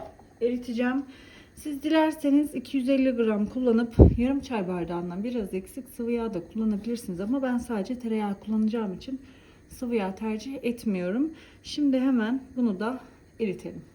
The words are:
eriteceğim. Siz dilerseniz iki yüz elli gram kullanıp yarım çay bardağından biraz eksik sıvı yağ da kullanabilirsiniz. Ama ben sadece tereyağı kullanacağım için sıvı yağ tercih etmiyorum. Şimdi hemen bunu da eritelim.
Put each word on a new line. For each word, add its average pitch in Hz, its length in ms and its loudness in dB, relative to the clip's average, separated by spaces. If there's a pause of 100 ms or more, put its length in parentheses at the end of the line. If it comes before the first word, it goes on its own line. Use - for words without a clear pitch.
(420)
eriteceğim. 247 640 0 (500)
Siz 285 280 -8
dilerseniz 302 720 4
iki 277 220 -4
yüz 254 120 2
elli 269 220 4
gram 220 340 2
kullanıp 240 500 2 (220)
yarım 262 220 2
çay 220 280 -4
bardağından 175 560 -4
biraz 233 300 -4
eksik 190 360 -10
sıvı 233 220 -6
yağ 226 220 -2
da 175 80 -4 (120)
kullanabilirsiniz. 220 640 -4
Ama 247 240 -2
ben 247 140 0
sadece 233 420 -4
tereyağı 214 400 -2
kullanacağım 220 540 0
için 262 280 -10 (480)
sıvı 240 260 -4
yağ 190 200 -2
tercih 220 480 -6
etmiyorum. 226 680 -2 (300)
Şimdi 269 360 0
hemen 254 420 2 (140)
bunu 226 240 0
da 233 200 -2 (400)
eritelim. 175 420 -4 (140)